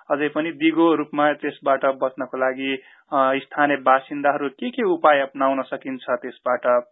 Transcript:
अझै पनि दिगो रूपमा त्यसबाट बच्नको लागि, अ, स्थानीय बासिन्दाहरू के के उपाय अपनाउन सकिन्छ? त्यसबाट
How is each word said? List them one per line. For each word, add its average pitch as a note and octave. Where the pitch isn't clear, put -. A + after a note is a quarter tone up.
अझै D3
पनि D#3
दिगो D#3+
रूपमा D3
त्यसबाट C#3
बच्नको C3
लागि, C3
अ, C3+
स्थानीय C#3+
बासिन्दाहरू C#3+
के A#3+
के B3
उपाय D#3+
अपनाउन C3+
सकिन्छ? C3
त्यसबाट B2